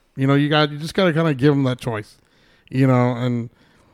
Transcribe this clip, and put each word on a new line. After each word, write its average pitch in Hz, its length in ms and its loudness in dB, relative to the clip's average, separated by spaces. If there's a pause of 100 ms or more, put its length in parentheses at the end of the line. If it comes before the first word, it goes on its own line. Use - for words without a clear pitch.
(180)
You 135 100 -2
know, 139 80 4
you 143 140 2
got, 151 240 2
you 147 60 -12
just 156 160 -10
gotta 185 180 2
kinda 160 220 0
give 139 200 2
them 139 80 0
that 127 160 -2
choice. 110 380 -10 (540)
You 131 160 2
know, 123 300 4
and, 120 340 -4 (440)